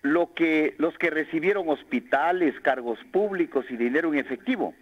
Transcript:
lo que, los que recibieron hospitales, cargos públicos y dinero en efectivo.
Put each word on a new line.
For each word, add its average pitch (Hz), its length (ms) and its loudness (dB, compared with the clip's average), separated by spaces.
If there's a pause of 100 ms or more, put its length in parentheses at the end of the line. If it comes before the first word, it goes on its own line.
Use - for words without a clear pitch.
lo 165 320 2
que, 156 460 2
los 165 180 -2
que 170 140 0
recibieron 160 580 0
hospitales, 151 920 0
cargos 123 340 0 (140)
públicos 180 580 0
y 123 80 -8
dinero 139 340 2
en 147 60 0
efectivo. 135 640 -4